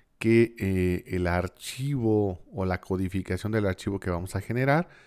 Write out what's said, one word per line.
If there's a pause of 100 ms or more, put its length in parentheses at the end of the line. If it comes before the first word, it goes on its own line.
(200)
que,
eh,
el
archivo (120)
o
la
codificación
del
archivo
que
vamos
a
generar (180)